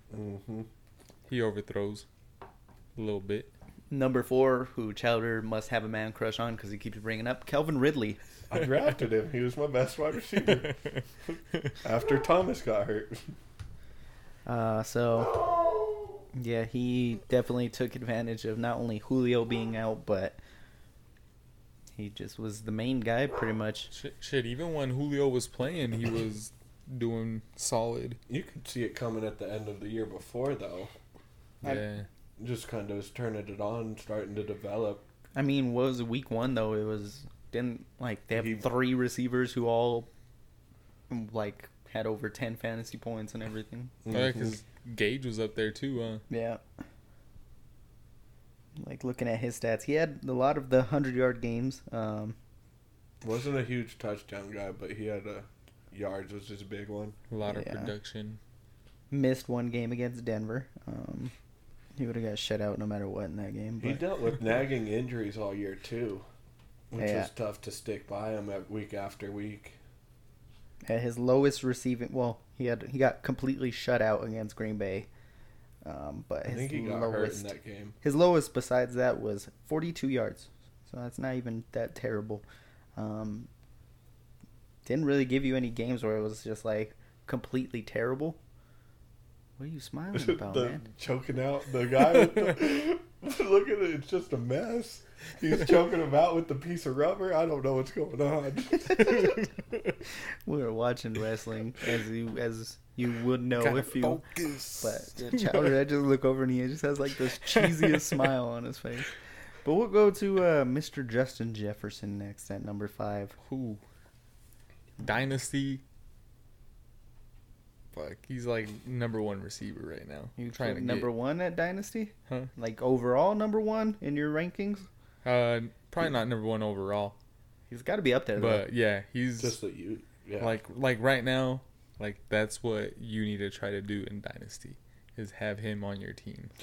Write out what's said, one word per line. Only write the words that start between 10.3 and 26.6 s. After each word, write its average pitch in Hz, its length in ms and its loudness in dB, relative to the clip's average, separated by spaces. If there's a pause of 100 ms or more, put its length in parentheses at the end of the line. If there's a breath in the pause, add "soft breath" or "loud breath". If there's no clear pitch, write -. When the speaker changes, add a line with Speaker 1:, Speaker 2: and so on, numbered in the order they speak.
Speaker 2:
<laughs> - 560 -6
Speaker 1:
after 120 340 4
Thomas 170 420 4
got 107 260 2
hurt. 107 300 -4 (1300 loud breath)
Speaker 3:
Uh, 113 380 0
so, 339 1400 2 (180)
yeah, 117 260 0
he 123 540 0 (100)
definitely 123 400 2
took - 260 -4
advantage 117 500 -4
of 110 140 -2
not 117 180 0
only 117 220 -2
Julio 123 460 4
being 113 300 -2
out, 110 300 -2
but 98 300 0 (1600 loud breath)
he 104 120 -6
just 101 280 -12
was 110 260 -6
the 110 80 -4
main 120 280 0
guy, 117 260 2
pretty 117 280 0
much. 110 380 -2 (100)
Speaker 2:
Shit, - 180 -10
shit, 131 260 0
even 147 280 -4
when 139 180 0
Julio 143 380 2
was 123 180 2
playing, 135 460 -2
he 117 160 0
was 110 420 -2 (440)